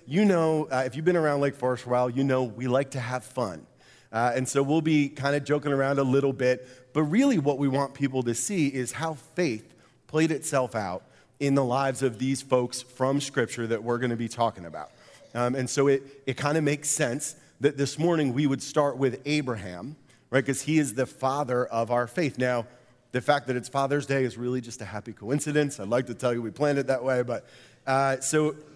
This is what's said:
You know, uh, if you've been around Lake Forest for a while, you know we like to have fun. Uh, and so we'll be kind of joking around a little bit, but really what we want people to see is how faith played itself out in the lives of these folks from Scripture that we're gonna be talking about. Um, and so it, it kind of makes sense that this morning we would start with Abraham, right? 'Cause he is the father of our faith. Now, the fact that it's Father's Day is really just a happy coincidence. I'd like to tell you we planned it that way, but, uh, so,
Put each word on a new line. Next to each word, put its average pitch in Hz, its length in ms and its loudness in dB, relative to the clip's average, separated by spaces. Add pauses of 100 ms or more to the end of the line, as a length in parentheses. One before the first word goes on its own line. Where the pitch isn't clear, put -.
You 165 180 2
know, 160 460 2
uh, 131 160 0
if 120 80 -8
you've 156 100 -6
been 175 120 4
around 151 240 2
Lake 139 160 0
Forest 127 260 -2
for 123 80 -10
a - 40 2
while, 123 140 2
you 123 140 -2
know 131 220 2
we 117 240 -6
like 139 240 2
to 135 80 -6
have 123 240 -6
fun. 98 420 -6 (460)
Uh, 120 220 2
and 127 140 -2
so 139 120 2
we'll 143 200 2
be 151 280 4
kind 139 280 0
of 139 80 -2
joking 143 280 0
around 139 280 2
a - 20 2
little 135 300 2
bit, 127 600 -2
but 156 120 2
really 220 340 4
what 139 200 2
we 143 100 2
want 135 260 0
people 131 300 -2
to 120 100 0
see 170 320 0
is 127 240 -4
how 160 240 -6
faith 135 580 -4 (360)
played 160 240 2
itself 131 420 0
out 95 300 -4 (340)
in 139 160 2
the 139 100 4
lives 131 380 0
of 120 160 0
these 131 240 -2
folks 127 400 0
from 135 380 0
Scripture 120 480 -2
that 110 160 -2
we're 120 140 0
gonna 120 180 -2
be 113 120 -4
talking 110 360 -2
about. 78 260 -12 (420)
Um, 123 220 0
and 127 160 -2
so 139 160 2
it, 139 160 4 (240)
it 131 100 -2
kind 147 220 0
of 156 60 2
makes 147 240 0
sense 139 480 -2 (240)
that 143 160 2
this 139 240 -2
morning 156 320 2
we 143 160 2
would 135 140 -2
start 143 340 0
with 131 300 0
Abraham, 120 680 -4 (360)
right? 131 140 4
'Cause 135 180 -2
he 156 180 2
is 131 140 -2
the 127 120 0
father 131 600 -2
of 113 260 -2
our 120 160 0
faith. 147 280 -4
Now, 123 300 0 (460)
the 123 80 0
fact 143 260 2
that 127 80 -2
it's 120 140 -4
Father's 139 380 0
Day 135 180 2
is 113 120 -4
really 123 240 -4
just 113 200 -12
a 110 40 -10
happy 104 280 -10
coincidence. 147 680 -2
I'd 98 100 -8
like 120 180 0
to 120 80 -8
tell 123 180 0
you 120 100 -2
we 113 80 -6
planned 143 280 0
it 131 100 0
that 127 160 0
way, 127 180 0
but, 120 240 -6 (400)
uh, 135 320 2
so, 156 380 0 (200)